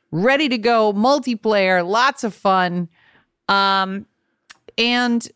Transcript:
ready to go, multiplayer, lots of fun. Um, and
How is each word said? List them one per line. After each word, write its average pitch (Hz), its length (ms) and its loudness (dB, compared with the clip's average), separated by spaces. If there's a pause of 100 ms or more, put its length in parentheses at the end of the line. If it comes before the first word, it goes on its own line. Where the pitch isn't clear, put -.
(120)
ready 269 360 0
to 247 100 -2
go, 220 340 2
multiplayer, 208 920 0
lots 240 360 0
of 214 100 -6
fun. 180 560 -2 (600)
Um, 196 580 0 (720)
and 240 580 0